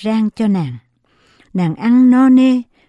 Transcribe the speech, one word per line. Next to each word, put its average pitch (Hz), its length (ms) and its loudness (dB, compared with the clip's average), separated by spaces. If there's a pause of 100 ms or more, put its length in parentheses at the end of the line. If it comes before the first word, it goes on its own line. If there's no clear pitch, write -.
rang 220 280 -4
cho 220 180 -6
nàng. 160 280 -4 (800)
Nàng 175 200 -4
ăn 247 360 2
no 254 180 2
nê 254 340 2 (260)